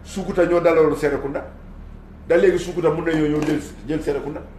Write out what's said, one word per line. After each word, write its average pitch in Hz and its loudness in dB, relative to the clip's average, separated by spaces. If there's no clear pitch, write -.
Sukuta 185 -2
ñoo 170 2
dalaloon 160 4
Serekunda. 139 -2
Da 165 4
léegi 180 6
Sukuta 160 0
mun 165 -2
nañoo 156 2
ñëw 151 0
jël, 156 0
jël 156 -2
Serekunda. 143 -4